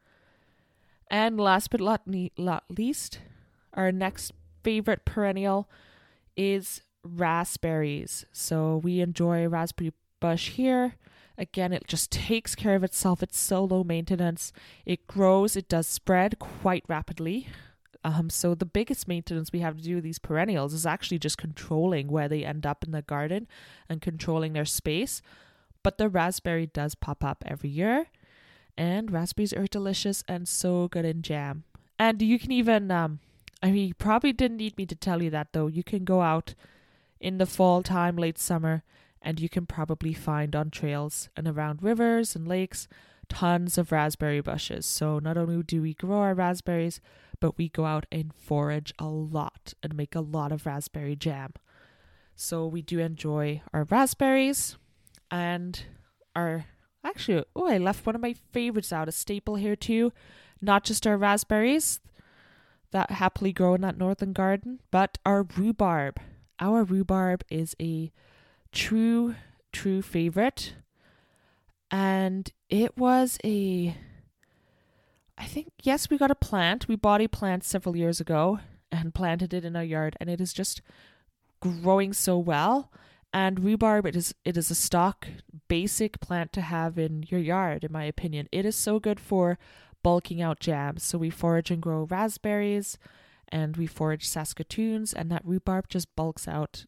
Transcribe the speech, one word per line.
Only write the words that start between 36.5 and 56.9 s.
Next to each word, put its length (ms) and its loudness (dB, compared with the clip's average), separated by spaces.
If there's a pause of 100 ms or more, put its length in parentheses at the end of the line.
in 180 -4
the 80 4
fall 380 4
time, 320 2
late 240 -2
summer, 440 0 (380)
and 200 -4
you 80 -2
can 160 -2
probably 480 -4
find 420 -2
on 140 0
trails 640 -4
and 140 -4
around 340 -4
rivers 500 2
and 140 -6
lakes 400 -4 (400)
tons 500 2
of 140 0
raspberry 480 2
bushes. 460 -6
So 340 0
not 180 -2
only 240 0
do 200 0
we 120 -2
grow 260 -2
our 140 4
raspberries, 680 0 (400)
but 160 0
we 120 -2
go 160 -2
out 260 -2
and 220 -6
forage 640 -2
a 80 -8
lot 680 -6 (100)
and 120 -8
make 200 -6
a 60 -2
lot 300 -4
of 140 -6
raspberry 500 -6
jam. 380 -6 (840)
So 300 -4
we 160 -6
do 180 -2
enjoy 640 -2 (120)
our 100 0
raspberries 920 2 (520)
and 540 -4 (520)
our, 300 -2 (380)